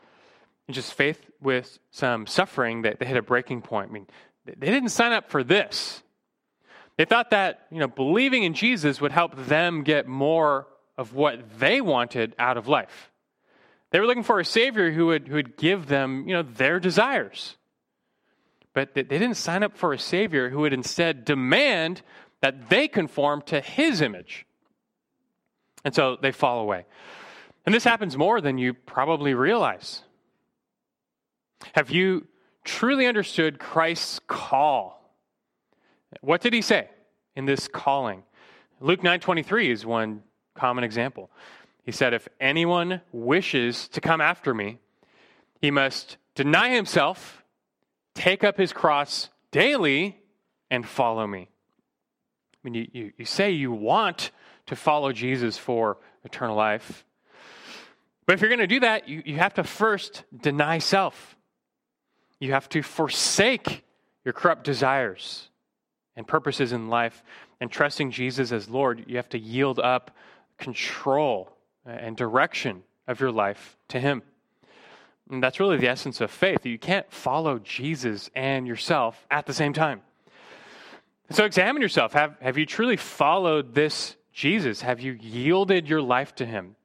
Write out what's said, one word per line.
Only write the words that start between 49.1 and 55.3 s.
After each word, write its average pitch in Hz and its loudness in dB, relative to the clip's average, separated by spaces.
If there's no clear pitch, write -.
daily, 185 2
and 123 -2
follow 113 -2
me." 95 -10
I - -20
mean, 123 -8
you, 117 -6
you, 110 -12
you 117 -14
say 202 0
you 139 -2
want 135 0
to 127 -8
follow 147 0
Jesus 120 -2